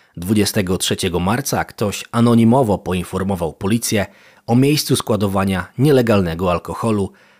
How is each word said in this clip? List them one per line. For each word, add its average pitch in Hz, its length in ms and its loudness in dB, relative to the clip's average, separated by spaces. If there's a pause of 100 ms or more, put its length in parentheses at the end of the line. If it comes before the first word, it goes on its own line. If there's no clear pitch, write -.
(180)
Dwudziestego 95 600 0
trzeciego 87 420 -2
marca 101 460 -2
ktoś - 460 -6
anonimowo 117 640 4
poinformował 92 760 -4
policję 104 520 -2 (420)
o 117 80 2
miejscu 139 400 2
składowania 98 720 -2 (100)
nielegalnego 104 720 2
alkoholu, 95 600 -2 (280)